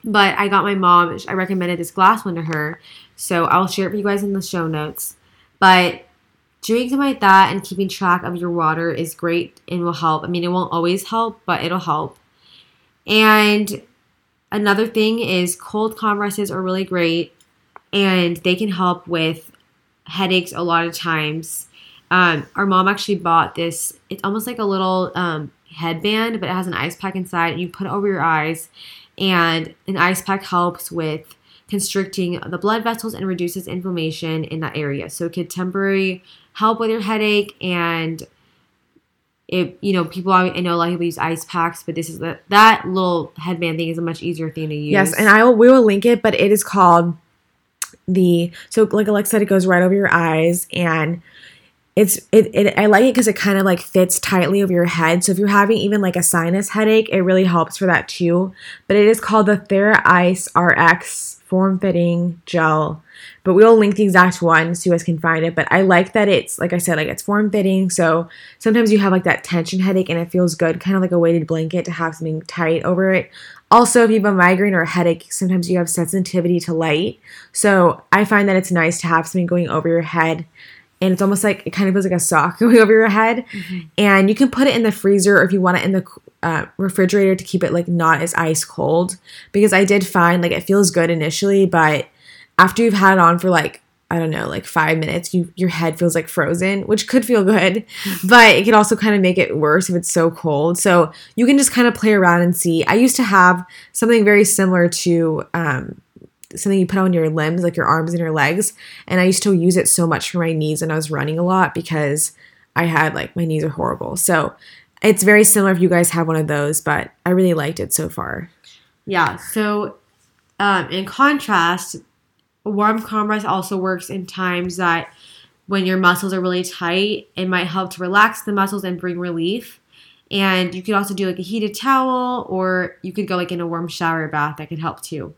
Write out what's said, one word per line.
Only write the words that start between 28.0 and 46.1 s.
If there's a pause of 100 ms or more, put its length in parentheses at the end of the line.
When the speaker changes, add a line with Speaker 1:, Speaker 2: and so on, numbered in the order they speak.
Speaker 1:
your
eyes, (480)
and (140)
an
ice
pack
helps
with (340)
constricting
the
blood
vessels
and
reduces
inflammation
in
that
area.
So
it
could
temporarily (300)
help
with
your
headache,
and (1300)
it,
you
know,
people,
I (120)
know
a
lot
of
people
use
ice
packs,
but
this
is
the, (100)
that
little
headband
thing
is
a
much
easier
thing
to
use.
Speaker 2:
Yes,
and
I
will,
we
will
link
it,